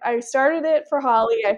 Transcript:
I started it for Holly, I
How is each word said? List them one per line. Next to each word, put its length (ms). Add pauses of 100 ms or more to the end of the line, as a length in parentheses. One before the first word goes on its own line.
I 160
started 460
it 240
for 100
Holly, 460
I 120